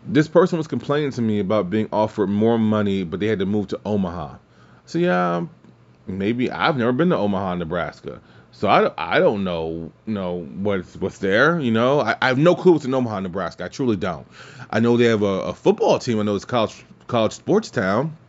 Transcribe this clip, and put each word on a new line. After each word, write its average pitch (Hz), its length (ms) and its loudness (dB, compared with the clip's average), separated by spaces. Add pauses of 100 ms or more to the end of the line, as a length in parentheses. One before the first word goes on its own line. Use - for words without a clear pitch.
This 143 220 2
person 175 320 4
was 156 80 -4
complaining 143 460 -2
to 123 100 -4
me 107 160 0
about 101 320 0
being 110 220 -2
offered 104 360 0
more 110 300 2
money, 104 460 0
but 85 160 -6
they 104 60 -2
had 110 120 0
to 95 80 -2
move 101 220 -2
to - 160 -6
Omaha. 90 520 -4 (500)
So - 120 -6
yeah, 175 480 0 (640)
maybe 104 420 -2
I've 131 260 0
never 123 160 0
been 156 180 2
to 156 60 2
Omaha, 98 400 -2
Nebraska. 80 640 -6 (300)
So - 160 -6
I, 170 300 4
I 85 240 0
don't 117 240 2
know, 82 480 -4 (140)
know 92 340 -4
what's, 87 560 -6
what's 90 220 -6
there, 127 420 2
you 127 100 0
know? 123 300 2
I, 113 200 0
I 131 80 2
have 127 100 2
no 165 180 6
clue 175 160 6
what's 151 120 2
in 131 100 -2
Omaha, 113 260 -2
Nebraska. 90 440 -6
I 90 40 -6
truly 120 280 0
don't. 82 300 -4 (420)
I 110 120 0
know 120 160 4
they 120 80 4
have 113 180 4
a, 98 200 0
a 90 120 -6
football 202 440 2
team. 113 200 -2
I 107 40 0
know 104 120 0
it's 95 100 -4
college, 117 400 -2 (220)
college 110 260 0
sports 208 380 -2
town. 117 460 -2 (120)